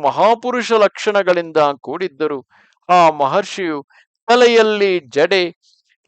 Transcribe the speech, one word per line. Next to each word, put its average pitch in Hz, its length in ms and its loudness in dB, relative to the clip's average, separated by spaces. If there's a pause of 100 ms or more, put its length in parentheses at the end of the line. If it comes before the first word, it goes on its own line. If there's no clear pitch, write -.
ಮಹಾಪುರುಷ 220 720 -2
ಲಕ್ಷಣಗಳಿಂದ 185 840 0 (240)
ಕೂಡಿದ್ದರು. 147 580 -8 (500)
ಆ 175 200 4
ಮಹರ್ಷಿಯು 156 680 -4 (480)
ತಲೆಯಲ್ಲಿ 220 800 2
ಜಡೆ, 170 360 0 (640)